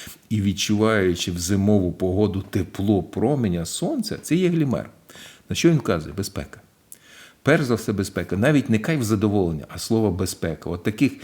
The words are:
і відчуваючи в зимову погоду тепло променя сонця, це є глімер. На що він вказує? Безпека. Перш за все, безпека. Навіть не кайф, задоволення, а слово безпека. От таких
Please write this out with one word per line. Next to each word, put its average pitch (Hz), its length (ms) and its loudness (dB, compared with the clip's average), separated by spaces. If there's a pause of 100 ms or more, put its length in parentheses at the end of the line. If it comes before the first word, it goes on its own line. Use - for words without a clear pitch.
(280)
і 107 120 0
відчуваючи 101 920 2
в 87 60 -4
зимову 98 540 4
погоду 95 580 0
тепло 101 520 0
променя 104 640 -2
сонця, 254 560 -4
це 151 140 -2
є 185 120 2
глімер. 156 420 -2 (580)
На - 80 -4
що 170 140 4
він 160 80 6
вказує? 80 360 -2
Безпека. - 460 -8 (880)
Перш 151 160 4
за 120 100 2
все, 110 180 -2
безпека. 92 440 -2
Навіть 131 340 2
не 110 80 4
кайф, 147 240 -2
задоволення, 101 680 2
а - 100 -14
слово 110 320 2
безпека. 87 600 -4
От 87 120 -6
таких 110 300 0 (120)